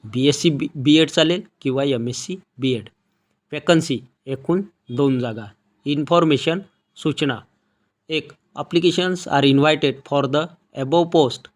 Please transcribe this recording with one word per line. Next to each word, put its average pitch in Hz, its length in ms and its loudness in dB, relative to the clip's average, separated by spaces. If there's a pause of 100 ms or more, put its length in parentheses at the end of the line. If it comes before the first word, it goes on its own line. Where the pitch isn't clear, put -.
बीएससी 131 440 0
बी-, 147 280 -4
बीएड 151 320 2
चालेल 175 340 0 (180)
किंवा 135 220 -2
एमएससी 127 560 -4 (200)
बीएड. 123 300 -2 (640)
व्हॅकन्सी 151 520 2 (240)
एकूण 135 340 -2 (300)
दोन 131 280 0
जागा. 113 320 -8 (340)
इन्फॉर्मेशन, 160 800 0 (320)
सूचना. 139 500 -4 (640)
एक, 156 240 -6 (260)
applications 175 680 0
are 139 180 2
invited 143 480 4 (200)
for 143 180 0
the 156 160 0 (320)
above 156 260 2 (100)
post. 139 400 2